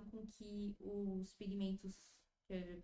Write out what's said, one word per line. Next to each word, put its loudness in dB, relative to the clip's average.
com -4
que -2
os 2
pigmentos, 0
é, 0